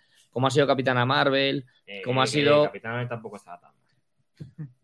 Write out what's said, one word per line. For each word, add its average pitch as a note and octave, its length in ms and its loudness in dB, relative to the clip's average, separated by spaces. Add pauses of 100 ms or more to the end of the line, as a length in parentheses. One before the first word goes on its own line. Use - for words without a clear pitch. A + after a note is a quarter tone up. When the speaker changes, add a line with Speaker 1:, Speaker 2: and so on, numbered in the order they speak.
(300)
Speaker 1:
como C3 160 -2
ha C3+ 40 0
sido C#3 180 4
Capitana B2+ 360 2
Marvel, C#3 600 0 (200)
Speaker 2:
Eh, - 180 -14
Speaker 1:
como B2+ 180 0
ha - 20 4
Speaker 2:
que C3 60 0
Speaker 1:
sido D3 340 4
Speaker 2:
Capitana A2+ 300 -6
Marvel A#2+ 140 -6
tampoco A2 280 -10
estaba F2 240 -20
tan - 140 -20
mal. - 960 -20 (160)